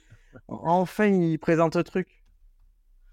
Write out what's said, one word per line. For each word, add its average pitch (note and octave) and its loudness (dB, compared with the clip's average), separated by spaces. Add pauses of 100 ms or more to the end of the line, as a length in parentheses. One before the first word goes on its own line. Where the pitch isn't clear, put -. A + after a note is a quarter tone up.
(220)
<laughs> - -20
enfin, F3+ -2
il E3+ 2
présente E3 0
un E3+ 0
truc. - -6 (920)